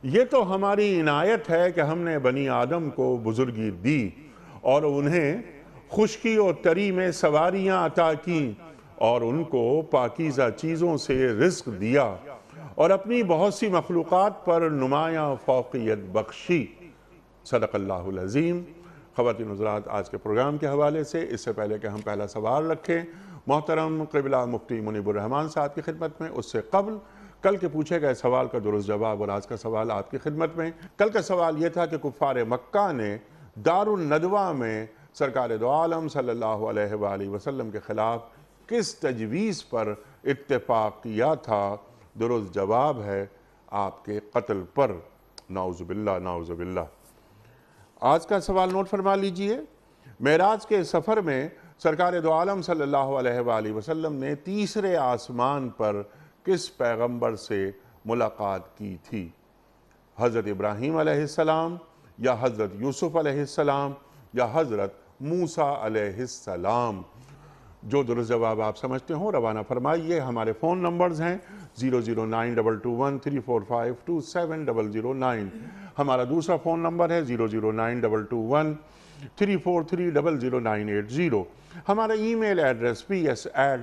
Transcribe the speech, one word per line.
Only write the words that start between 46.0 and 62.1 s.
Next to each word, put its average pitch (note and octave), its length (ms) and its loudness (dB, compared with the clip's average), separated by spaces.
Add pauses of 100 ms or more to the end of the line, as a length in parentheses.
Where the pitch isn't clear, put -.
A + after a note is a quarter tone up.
नाउज़ुबिल्लाह। F2 640 -6 (1160)
आज D3 220 4
का G3+ 140 2
सवाल F#3 320 2
नोट F#3+ 160 0
फरमा G3 280 0
लीजिए। G3 520 -2 (540)
मेराज F3 440 4
के G3 180 2
सफ़र G#3 380 0
में D3+ 300 -2 (280)
सरकार F3 420 2
दो D#3+ 80 2
आलम F3+ 320 2
सल्लल्लाहु C#3 520 0
अलैहि A#2+ 580 0
वसल्लम D#3 420 -4
ने C#3 220 -4
तीसरे G3 600 -2
आसमान B2+ 760 0
पर G#2 420 -2 (340)
किस F#3 240 0
पैगंबर A#2+ 640 0
से G2 440 -4 (280)
मुलाकात G#2+ 600 -2 (100)
की G2+ 200 -10
थी? F2 360 -10 (840)
हज़रत A#2 300 0
इब्राहीम G#2 520 -2
अलैहिस्सलाम D#3 800 0 (420)